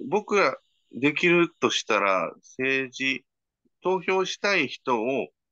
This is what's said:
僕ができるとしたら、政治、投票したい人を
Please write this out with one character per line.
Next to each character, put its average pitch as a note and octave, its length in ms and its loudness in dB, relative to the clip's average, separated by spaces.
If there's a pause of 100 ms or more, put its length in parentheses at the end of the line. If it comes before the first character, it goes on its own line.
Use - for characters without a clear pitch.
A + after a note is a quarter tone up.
僕 G3+ 300 -2
が E3+ 220 2 (340)
で C#3 220 0
き F3 160 2
る F3 200 4 (120)
と A#2+ 80 4
し - 160 -2
た G#2+ 160 2
ら、 F#2+ 320 0 (240)
政 C3+ 340 -2
治、 C3+ 340 -4 (560)
投 F#3 200 0
票 F#3+ 240 0
し - 120 -8
た G3+ 200 0
い C#3+ 100 0
人 A#2+ 340 -2
を A#2+ 280 -2 (220)